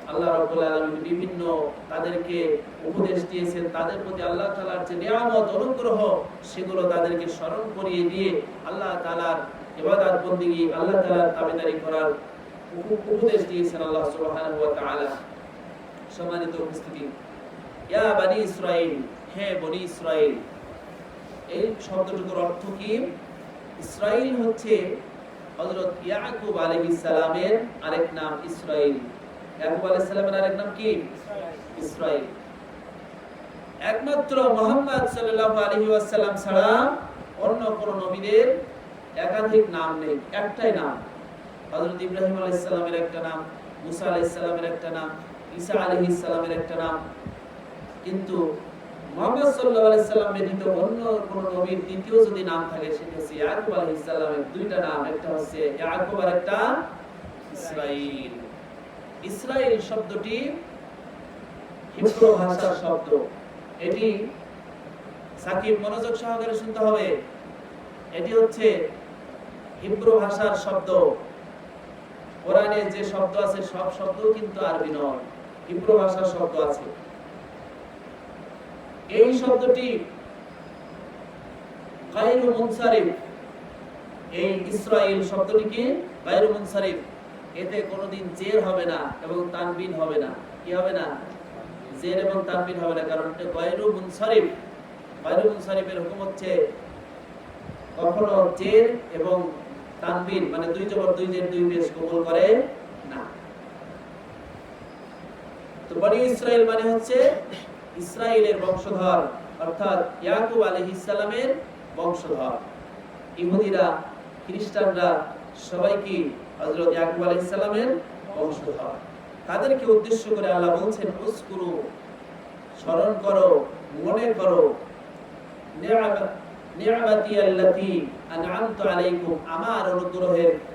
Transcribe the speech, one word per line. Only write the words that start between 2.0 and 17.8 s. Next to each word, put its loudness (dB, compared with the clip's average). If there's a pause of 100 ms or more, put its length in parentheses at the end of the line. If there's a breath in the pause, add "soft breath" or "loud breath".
উপদেশ 0
দিয়েছেন, -2
তাদের -2
প্রতি -6
আল্লাহ 0
তাআলার -4
যে -6
নিয়ামত, 2
অনুগ্রহ, 2 (200)
সেগুলো -2
তাদেরকে 2
স্মরণ -4
করিয়ে 0
দিয়ে 2 (260)
আল্লাহ -4
তাআলার 0 (500)
ইবাদত 6
বন্দেগী, 4
আল্লাহ 4
তাআলার 6
তাবেদারি 0
করার 2
উপ-, -6
উপদেশ 6
দিয়েছেন 0
আল্লাহ 0
সুবহানাহু -2
ওয়া 4
তাআলা। -2 (1080)
সম্মানিত -4
উপস্থিতি, -8 (840)